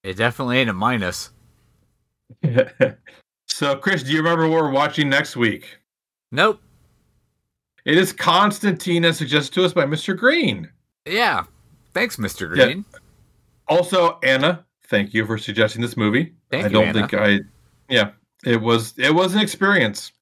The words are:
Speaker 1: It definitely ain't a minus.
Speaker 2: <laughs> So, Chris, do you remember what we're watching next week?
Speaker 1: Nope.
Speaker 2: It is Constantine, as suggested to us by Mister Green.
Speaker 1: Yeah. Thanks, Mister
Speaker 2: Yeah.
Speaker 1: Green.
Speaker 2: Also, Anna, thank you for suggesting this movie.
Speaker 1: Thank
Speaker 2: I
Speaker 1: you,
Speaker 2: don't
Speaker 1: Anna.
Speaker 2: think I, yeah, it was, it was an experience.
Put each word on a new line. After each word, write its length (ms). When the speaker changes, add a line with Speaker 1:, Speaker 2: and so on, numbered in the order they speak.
Speaker 1:
It 140
definitely 400
ain't 140
a 20
minus. 560
Speaker 2:
<laughs> 60
So, 300
Chris, 260
do 80
you 60
remember 320
what 140
we're 80
watching 360
next 300
week? 400
Speaker 1:
Nope. 280
Speaker 2:
It 120
is 140
Constantine, 920
as 120
suggested 360
to 100
us 80
by 140
Mister 280
Green. 560
Speaker 1:
Yeah. 400
Thanks, 260
Mister 340
Speaker 2:
Yeah. 120
Speaker 1:
Green. 180
Speaker 2:
Also, 540
Anna, 420
thank 260
you 120
for 120
suggesting 440
this 140
movie. 380
Speaker 1:
Thank 140
Speaker 2:
I 20
Speaker 1:
you, 60
Speaker 2:
don't 140
Speaker 1:
Anna. 200
Speaker 2:
think 60
I, 260
yeah, 240
it 160
was, 380
it 160
was 220
an 60
experience. 680